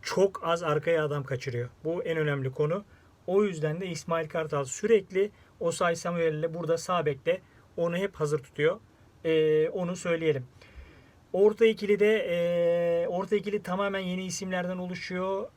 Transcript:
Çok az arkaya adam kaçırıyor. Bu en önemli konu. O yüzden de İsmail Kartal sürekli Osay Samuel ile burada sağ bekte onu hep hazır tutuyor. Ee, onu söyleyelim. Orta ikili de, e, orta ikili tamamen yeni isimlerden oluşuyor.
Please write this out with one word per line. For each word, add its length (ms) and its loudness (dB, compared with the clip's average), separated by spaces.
Çok 420 2
az 200 0
arkaya 420 2
adam 180 -2
kaçırıyor. 460 -6
Bu 200 -4
en 140 -2
önemli 340 -2
konu. 320 -2
O 160 4
yüzden 380 -2
de 60 -6
İsmail 420 -4
Kartal 360 -2
sürekli 680 0
Osay 360 0
Samuel 380 0
ile 200 -4
burada 240 -2
sağ 280 0
bekte 360 0
onu 200 0
hep 180 -4
hazır 240 -2
tutuyor. 400 -2
Ee, 440 4
onu 260 -4
söyleyelim. 500 0
Orta 320 6
ikili 340 2
de, 180 6
e, 760 2
orta 280 -2
ikili 280 -2
tamamen 360 -2
yeni 260 -4
isimlerden 520 -4
oluşuyor. 800 -4